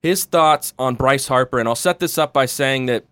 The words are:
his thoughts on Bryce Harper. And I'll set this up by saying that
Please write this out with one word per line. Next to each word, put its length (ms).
his 240
thoughts 540
on 160
Bryce 340
Harper. 300
And 100
I'll 60
set 240
this 180
up 160
by 140
saying 400
that 260